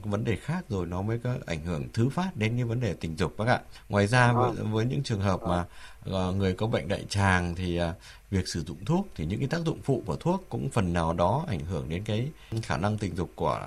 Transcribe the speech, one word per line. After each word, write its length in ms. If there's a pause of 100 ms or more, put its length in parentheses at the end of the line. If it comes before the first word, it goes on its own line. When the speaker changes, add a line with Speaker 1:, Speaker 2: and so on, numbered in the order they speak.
Speaker 1:
vấn 220
đề 100
khác 340
rồi 160
nó 160
mới 220
có 100 (120)
ảnh 200
hưởng 180 (100)
thứ 160
phát 260
đến 200
cái 80
vấn 160
đề 140
tình 240
dục 200
bác 100
ạ. 120 (300)
Ngoài 180
ra 260
với, 180
Speaker 2:
Vâng. 200
Speaker 1:
với 140
những 180
trường 180
hợp 200
mà, 240 (400)
Speaker 2:
Vâng. 80
Speaker 1:
ờ, 200
người 200
có 140
bệnh 200
đại 220
tràng 460
thì, 220
à, 160 (380)
việc 160
sử 160
dụng 220
thuốc 300
thì 100
những 140
cái 80
tác 180
dụng 180
phụ 220
của 100
thuốc 340
cũng 200
phần 240
nào 200
đó 340
ảnh 180
hưởng 240
đến 140
cái 240 (360)
khả 140
năng 200
tình 180
dục 200
của 320